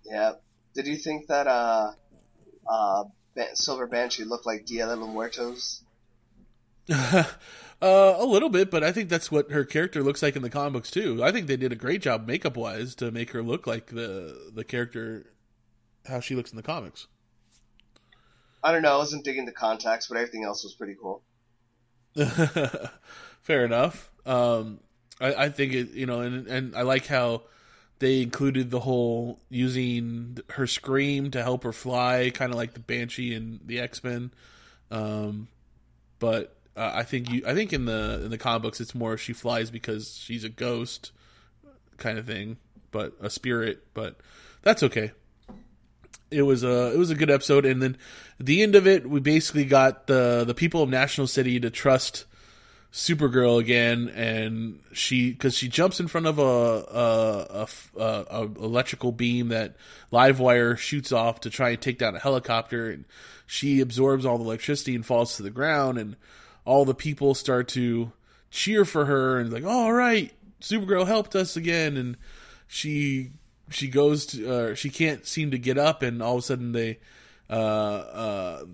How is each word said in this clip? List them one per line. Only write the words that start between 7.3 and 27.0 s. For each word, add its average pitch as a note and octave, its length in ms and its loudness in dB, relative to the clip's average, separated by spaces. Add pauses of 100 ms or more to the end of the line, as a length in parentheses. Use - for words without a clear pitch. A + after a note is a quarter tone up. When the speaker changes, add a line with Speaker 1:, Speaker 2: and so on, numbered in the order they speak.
Speaker 2:
Uh, F#3+ 380 8
a A3 60 0
little B3+ 240 4
bit, F#3+ 240 2
but D#3+ 100 2
I D#3+ 80 2
think F#3+ 180 -4
that's E3 220 -2
what D3 220 0
her C#3+ 120 0
character D#3 380 -2
looks C#3 180 0
like D3 140 0
in C#3 80 -6
the A#2+ 80 -6
comic C#3+ 220 -4
books B2 180 -6
too. D3 320 -2
I C#3+ 80 6
think G3+ 160 -4
they C#3 100 -2
did B2+ 140 -2
a A#2 60 -6
great C#3 260 -4
job A2 240 -2
makeup B2+ 300 -4
wise A2+ 400 -8
to A#2 160 -6
make A#2 180 -6
her A#2+ 100 -6
look A#2+ 280 -4
like A#2 180 -6
the, F#2+ 680 -12
the A2 120 -10
character, A#2 640 -8 (800)
how C3 140 -8
she C3 160 -8
looks B2 160 -6
in A2 60 -18
the A2 80 -14
comics. C#3+ 420 -10 (1600)
Speaker 1:
I D#3+ 80 4
don't D#3+ 100 2
know. C#3+ 120 6
I - 20 4
wasn't D3 280 -2
digging C3 220 -6
the A#2+ 60 -12
contacts, A2+ 560 -2
but A#2+ 80 -6
everything A#2 260 -6
else G2+ 220 -8
was G2 100 -16
pretty G2 260 -14
cool. G2 220 -10 (920)
Speaker 2:
<laughs> C#3+ 760 -2 (520)
Fair C#3 220 2
enough. A#2+ 460 -2 (160)
Um, A#2+ 540 0 (400)
I, C3+ 140 -2 (100)
I D3+ 60 0
think C#3 220 -2
it, B2 200 -4
you B2+ 140 -6
know, A#2+ 160 -4
and, B2 260 -8
and B2+ 260 -6
I A#2+ 80 -2
like C3 240 2